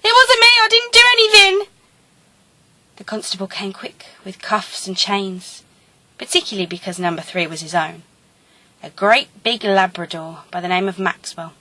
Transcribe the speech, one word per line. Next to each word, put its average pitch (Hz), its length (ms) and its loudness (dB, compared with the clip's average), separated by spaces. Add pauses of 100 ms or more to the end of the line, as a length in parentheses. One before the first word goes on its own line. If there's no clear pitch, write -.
It 440 120 2
wasn't 494 260 6
me, 466 60 6
I 466 240 6
didn't 466 220 0
do 466 80 6 (120)
anything! 415 560 4 (1300)
The - 80 -20
constable 196 420 -8
came 196 260 -8
quick, - 340 -16 (180)
with 190 160 -16
cuffs - 460 -6
and 190 100 -8
chains, 190 680 -6 (540)
particularly 214 480 -4
because 175 320 -10
number 170 240 -4
three 175 240 -4
was 156 140 -10
his 160 140 -14
own. 165 280 -4 (800)
A - 80 -16
great 220 520 0
big 226 220 -4
Labrador 175 840 -2
by 180 100 -8
the 180 80 -8
name 185 200 0
of 185 100 -8
Maxwell. 170 640 -8